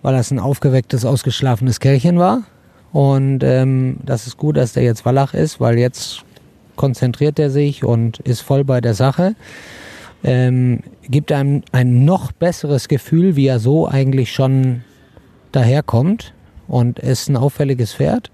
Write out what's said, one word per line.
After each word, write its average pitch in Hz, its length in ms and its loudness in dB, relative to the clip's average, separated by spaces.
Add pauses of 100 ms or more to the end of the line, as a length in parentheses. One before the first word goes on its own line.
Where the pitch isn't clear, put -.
weil 135 120 0
das 123 160 0
ein 135 80 0
aufgewecktes, 127 640 0
ausgeschlafenes 127 760 0
Kerlchen 139 380 2
war. 208 240 2 (500)
Und, 139 500 2
ähm, 131 640 0
das 127 220 -4
ist 123 100 -14
gut, 151 200 -2
dass 127 160 0
der 127 100 0
jetzt 117 220 0
Wallach 135 300 0
ist, 156 260 -2
weil 117 180 2
jetzt - 460 -4 (520)
konzentriert 135 640 -2
er 147 120 0
sich 143 340 -2
und 117 360 0
ist 123 200 -4
voll 135 240 0
bei 127 160 2
der 117 140 0
Sache. 175 400 0 (920)
Ähm, 127 560 2 (280)
gibt 147 240 -2
einem 143 300 0 (100)
ein 123 320 4
noch 175 280 0
besseres 156 560 -2
Gefühl, 165 480 0
wie 135 100 2
er 131 120 2
so 143 300 2
eigentlich 135 440 0
schon 131 500 0 (720)
daherkommt 135 800 0 (340)
und 120 320 -2
ist 127 300 -4
ein 139 80 0
auffälliges 135 580 -2
Pferd. 160 400 -2